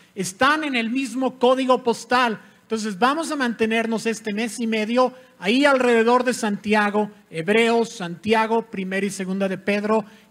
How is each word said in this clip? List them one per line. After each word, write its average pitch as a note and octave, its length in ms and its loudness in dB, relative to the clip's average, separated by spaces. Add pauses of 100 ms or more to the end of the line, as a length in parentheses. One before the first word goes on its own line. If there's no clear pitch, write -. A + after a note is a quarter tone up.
(160)
Están C#4+ 500 0
en C4+ 100 -4
el A3+ 140 -2
mismo B3+ 500 -4
código B3+ 420 4
postal. A#3+ 600 0 (220)
Entonces G#3+ 360 -6
vamos C#4+ 320 0
a D4+ 60 -4
mantenernos A3+ 680 -2
este A3 280 -4
mes A3+ 260 -6
y A#3 80 -4
medio A#3 460 0 (240)
ahí A#3+ 280 2
alrededor B3 580 4
de B3 100 0
Santiago, G#3 760 -2 (180)
Hebreos, A3 600 0
Santiago, A3 760 -2
Primera F#3+ 420 -4
y G3+ 40 -4
Segunda G3 380 -4
de F#3+ 100 -4
Pedro, G#3 480 0 (260)